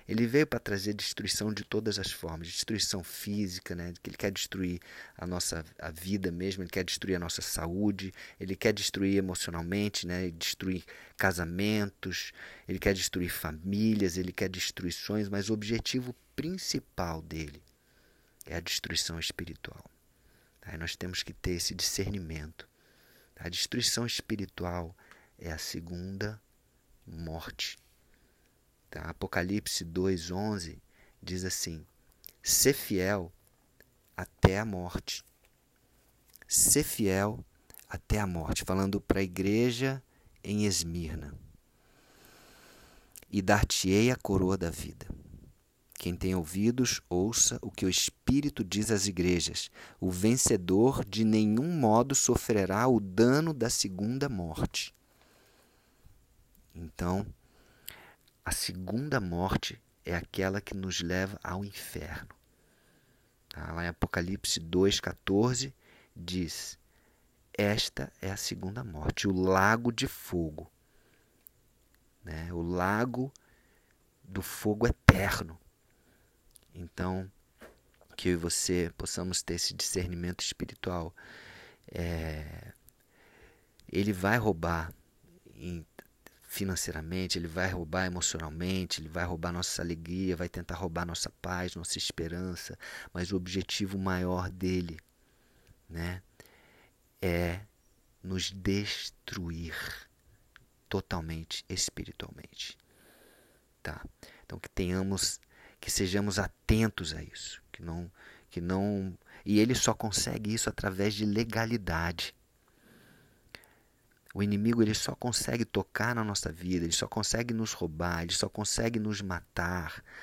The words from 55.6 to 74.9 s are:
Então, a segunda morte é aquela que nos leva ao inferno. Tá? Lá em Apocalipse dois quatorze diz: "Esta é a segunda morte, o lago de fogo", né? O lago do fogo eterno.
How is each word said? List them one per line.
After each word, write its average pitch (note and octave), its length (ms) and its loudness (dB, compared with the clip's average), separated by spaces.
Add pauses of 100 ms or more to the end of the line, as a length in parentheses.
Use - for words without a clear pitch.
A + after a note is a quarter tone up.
Então, F2 500 -4 (1200)
a - 60 -2
segunda A#2 680 -2
morte F2+ 600 0 (240)
é F2 120 -2
aquela F#2+ 440 -2
que - 140 -8
nos F#2+ 280 -2
leva F#2 420 -2
ao F#2 200 -4
inferno. - 640 -10 (1200)
Tá? D#2 240 -10
Lá E2+ 100 -4
em F2 60 0
Apocalipse F2+ 720 0
dois F2+ 400 4
quatorze B2 720 2 (440)
diz: F2 640 -4 (720)
"Esta G#2 680 2
é F#2+ 120 -4
a G2+ 60 -4
segunda G2 460 -6
morte, E2 440 -2
o G2+ 40 4
lago F#2+ 600 6
de A#2+ 160 -2
fogo", E2 640 -4 (1500)
né? D#2+ 300 -8
O E2+ 80 -2
lago G#2+ 720 0 (920)
do F#2+ 180 -4
fogo G#2+ 460 2
eterno. F#2 720 6 (1120)